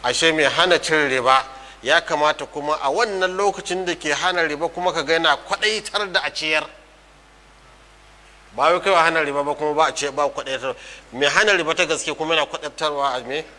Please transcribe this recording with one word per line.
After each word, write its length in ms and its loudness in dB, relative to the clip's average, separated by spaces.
Ashe 300 2
mai 120 2
hana 340 4
cin 320 2
riba 340 4
ya 180 4
kamata 460 0
kuma 360 -4
a 80 2
wannan 460 0
lokacin 480 -2
da 100 -2
ke 180 -4
hana 340 0
riba 220 -4
kuma 240 -2
ka 100 -2
ga 120 0
yana 220 2
kwaɗaitar 760 -4
da 120 0
a 60 -4
ciyar. 360 -2
Ba 160 4
wai 80 2
kai 100 0
wa 120 6
hana 180 2
riba 240 -2
ba 100 -4
kuma 200 -2
ba 120 2
a 60 -2
ce, 180 -4
ba 180 -2
kwaɗaitar. 460 -6
Mai 160 2
hana 240 4
riba 220 2
ta 100 0
gaske 320 -2
kuma 180 -2
yana 120 2
kwaɗaitarwa 680 -4
a 100 -4
me? 200 -6